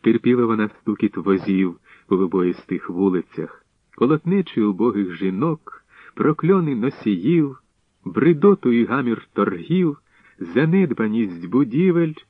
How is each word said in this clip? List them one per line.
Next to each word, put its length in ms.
Терпіла 460
вона 220
стукіт 480
возів 600
у 80
вибоїстих 720
вулицях, 760
колотнечі 640
убогих 540
жінок, 680
прокльони 600
носіїв, 840
бредоту 680
і 120
гамір 480
торгів, 680
занедбаність 1080
будівель 680